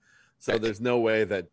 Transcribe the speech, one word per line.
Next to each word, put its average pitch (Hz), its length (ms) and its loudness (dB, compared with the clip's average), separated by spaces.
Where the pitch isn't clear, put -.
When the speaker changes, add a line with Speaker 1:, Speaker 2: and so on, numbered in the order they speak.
Speaker 1:
So - 140 -4
Speaker 2:
Hey, 113 60 2
Speaker 1:
there's 107 220 -4
no 123 180 0
way 110 260 2
that, 92 280 -4